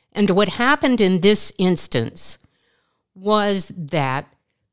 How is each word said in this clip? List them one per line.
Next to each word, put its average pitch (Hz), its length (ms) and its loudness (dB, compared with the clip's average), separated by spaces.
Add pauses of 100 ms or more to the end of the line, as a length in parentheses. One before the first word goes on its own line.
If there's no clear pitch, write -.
(120)
And 208 180 0
what 202 200 2
happened 254 500 0
in 185 200 2
this 202 380 2
instance 170 800 -2 (800)
was 202 640 -2
that 143 500 -4 (460)